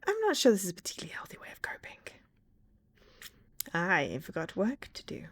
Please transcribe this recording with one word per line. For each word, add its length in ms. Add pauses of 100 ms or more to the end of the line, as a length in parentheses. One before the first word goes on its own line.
I'm 140
not 160
sure 160
this 120
is 60
a 40
particularly 400
healthy 240
way 140
of 100
coping. 360 (1700)
I've 600
got 240
work 380
to 100
do. 280